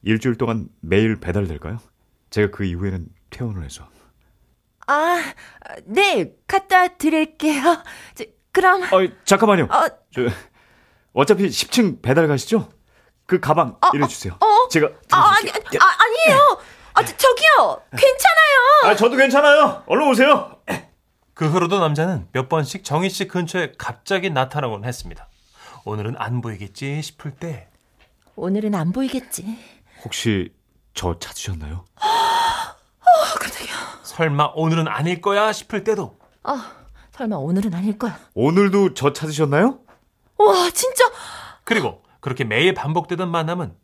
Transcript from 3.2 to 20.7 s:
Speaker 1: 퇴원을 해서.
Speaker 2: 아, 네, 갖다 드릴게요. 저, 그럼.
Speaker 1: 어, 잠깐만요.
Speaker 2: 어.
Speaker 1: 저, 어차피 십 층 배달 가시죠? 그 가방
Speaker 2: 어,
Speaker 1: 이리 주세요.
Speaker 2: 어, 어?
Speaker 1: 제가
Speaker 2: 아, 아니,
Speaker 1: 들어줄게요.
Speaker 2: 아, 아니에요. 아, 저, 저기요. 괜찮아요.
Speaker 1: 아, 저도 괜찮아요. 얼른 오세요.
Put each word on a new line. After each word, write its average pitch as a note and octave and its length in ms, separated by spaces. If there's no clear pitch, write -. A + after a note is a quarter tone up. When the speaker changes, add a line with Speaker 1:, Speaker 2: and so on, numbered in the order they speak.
Speaker 1:
퇴원을 G#2 340
해서. D2 240
Speaker 2:
아, E4 360
네, C#4+ 480
갖다 F#4+ 420
드릴게요. D#4 920
저, - 100
그럼. F#4 300
Speaker 1:
어, F#3+ 260
잠깐만요. G3 400
Speaker 2:
어. C#4 220
Speaker 1:
저, B2+ 100
어차피 F3 380
십 - 200
층 G#3 320
배달 D3+ 260
가시죠? D3 400
그 F#3 140
가방 D3+ 400
Speaker 2:
어, F4+ 140
Speaker 1:
이리 C#3+ 140
주세요. - 320
Speaker 2:
어, - 60
어? A4+ 220
Speaker 1:
제가 - 200
Speaker 2:
아, F#4+ 240
아니, A4 100
Speaker 1:
들어줄게요. - 340
Speaker 2:
아, - 60
아니에요. C#5 540
아, A4 100
저, - 120
저기요. B4+ 640
괜찮아요. C#5 920
Speaker 1:
아, G#3 120
저도 A#3+ 200
괜찮아요. C#4+ 680
얼른 C#4 220
오세요. C4 500